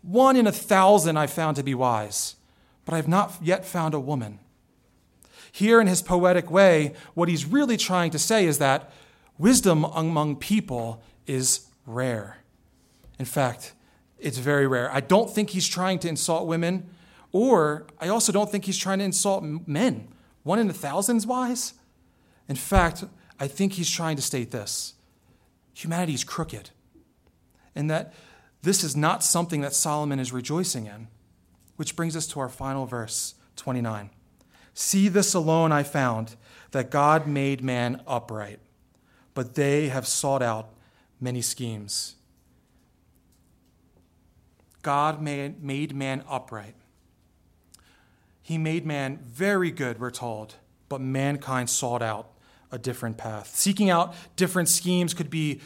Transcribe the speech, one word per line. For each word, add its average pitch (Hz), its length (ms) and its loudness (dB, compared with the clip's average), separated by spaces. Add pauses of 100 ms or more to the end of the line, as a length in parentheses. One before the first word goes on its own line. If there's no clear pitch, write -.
one 262 340 6
in 233 100 6
a 196 60 4
thousand 190 640 6
I've 151 160 0
found 156 240 0
to 139 60 -2
be 135 120 -2
wise, 113 600 -2 (500)
but 160 100 -4
I've 156 140 -2
not 190 320 2
yet 180 240 -2
found 160 300 -4
a 147 60 -2
woman. 117 400 -6 (1120)
Here 226 280 6
in 214 60 6
his 185 160 2
poetic 180 480 4
way, 160 420 6 (220)
what 170 140 2
he's 147 180 0
really 240 300 2
trying 180 340 0
to 156 80 -2
say 220 260 2
is 156 140 4
that 143 340 2 (460)
wisdom 170 460 6
among 160 520 0
people 120 680 -4 (240)
is 131 400 -2 (200)
rare. 117 520 -4 (800)
In 131 60 -6
fact, - 480 -4 (460)
it's 131 200 -6
very 139 280 2
rare. 127 260 0
I 135 80 0
don't 214 300 4
think 208 200 -2
he's 180 180 -2
trying 185 320 -2
to 170 80 -4
insult 160 380 -2
women, 170 440 -2 (420)
or 170 540 4 (120)
I 165 100 -4
also 214 240 2
don't 208 180 2
think 208 140 -4
he's 190 140 -4
trying 190 220 -2
to 202 40 -2
insult 190 380 0
m-, 156 240 -6
men. 143 420 0 (340)
One 185 160 0
in 220 120 2
a - 20 -2
thousand's 202 540 0
wise? 247 480 -4 (720)
In 139 80 -4
fact, 175 480 2 (340)
I 139 80 -4
think 190 280 -2
he's 170 160 -4
trying 160 260 -4
to 135 60 -4
state 120 300 -4
this. - 420 -8 (800)
Humanity 165 400 -4
is 120 100 -4
crooked, - 460 -8 (1040)
and 151 160 -4
that 156 240 -4 (480)
this 196 200 2
is 143 140 -4
not 156 260 2
something 170 380 0
that 139 140 -4
Solomon 147 440 -2
is 123 140 -6
rejoicing 131 540 -4
in, 107 220 -16 (680)
which - 180 -8
brings 165 220 -2
us 160 120 -6
to 147 120 -8
our 127 80 -4
final 135 380 -6
verse, 117 480 -8 (200)
twenty-nine. 113 560 -6 (640)
"See, 196 360 2
this 190 260 2
alone 160 380 4
I 147 100 4
found, 120 540 -2 (340)
that 131 200 -4
God 151 360 4
made 139 360 -2
man 123 440 -2
upright, 110 540 -8 (720)
but 123 220 -8
they 147 320 2
have 127 180 -4
sought 139 360 0
out 110 280 -4 (500)
many 123 220 -4
schemes." 110 720 -8 (2750)
God 147 400 0
made, 147 440 -8
made 139 320 -6
man 135 320 -4
upright. 107 480 -10 (1600)
He 160 160 -6
made 160 300 -2
man 139 400 -4
very 180 460 0
good, 120 260 -4
we're 123 140 -8
told, 110 420 -10 (340)
but 135 120 -6
mankind 135 680 -2
sought 120 340 -2
out 110 280 -6 (400)
a 127 80 -10
different 117 380 -6
path. 107 400 -10
Seeking 196 340 2
out 175 240 2 (220)
different 180 320 0
schemes 180 440 0
could 165 160 -6
be 151 380 -4